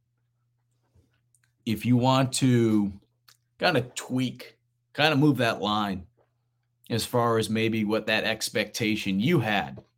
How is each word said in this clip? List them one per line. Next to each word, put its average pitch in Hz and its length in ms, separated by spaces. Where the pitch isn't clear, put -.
if 107 200
you 123 120
want 131 380
to 110 580
kinda 165 220
tweak, - 640
kinda 151 240
move 143 200
that 117 240
line 101 460
as 117 160
far 117 320
as 107 120
maybe 110 340
what 107 240
that 107 160
expectation 107 960
you 147 220
had. 101 420